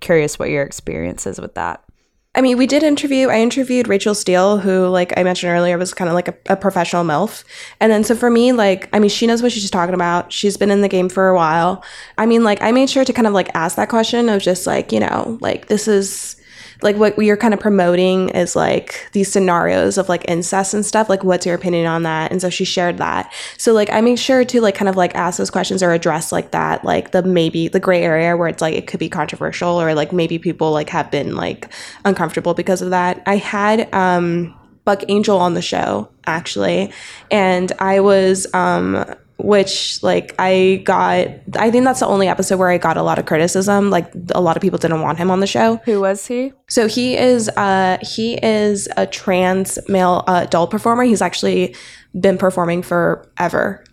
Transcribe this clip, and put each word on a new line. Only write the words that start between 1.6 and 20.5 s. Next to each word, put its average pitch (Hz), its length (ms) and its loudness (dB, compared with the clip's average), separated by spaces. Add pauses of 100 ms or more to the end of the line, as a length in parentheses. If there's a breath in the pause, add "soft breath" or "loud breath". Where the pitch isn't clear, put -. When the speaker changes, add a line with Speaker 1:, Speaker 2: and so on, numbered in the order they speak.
Speaker 2:
I 262 100 0
mean, 247 160 2
we 262 100 2
did 294 160 2
interview, 285 420 2
I 220 140 2
interviewed 247 480 0
Rachel 202 260 0
Steele, 190 440 2
who, 185 280 2
like 180 320 0
I 180 60 2
mentioned 180 280 -2
earlier, 175 240 2
was 180 160 -4
kinda 175 220 -4
like 175 140 -2
a, 170 60 -6 (140)
a 190 80 2
professional 180 480 0
milf. 170 380 -2 (380 loud breath)
And 220 100 4
then, 214 140 4
so 226 100 2
for 240 160 2
me, 240 220 4
like, 196 400 2
I 208 80 2
mean, 208 100 4
she 226 160 0
knows 233 160 2
what 240 80 2
she's 202 180 -4
talking 180 280 -2
about. 175 360 -2
She's 202 240 -2
been 202 140 0
in 202 100 2
the 196 80 2
game 185 200 0
for 190 180 0
a 185 80 4
while. 170 480 2 (360 loud breath)
I 220 80 0
mean, 233 180 4
like, 208 180 2
I 214 80 2
made 262 180 4
sure 262 160 2
to 254 80 2
kind 226 140 2
of, 202 60 2
like, 185 240 0
ask 170 180 -2
that 208 140 -2
question 233 400 2
of 202 140 0
just, 180 220 -2
like, - 280 -2
you 220 80 2
know, - 400 -2
like, - 260 -4
this 214 220 0
is, 196 480 -2 (460 loud breath)
like, 208 140 2
what 208 220 2
you're 208 180 4
kind 220 160 2
of 202 80 0
promoting 185 720 2
is, - 260 -2
like, - 560 -2
these 196 180 0
scenarios 185 680 2
of, 185 100 0
like, 175 220 -2
incest 180 420 -2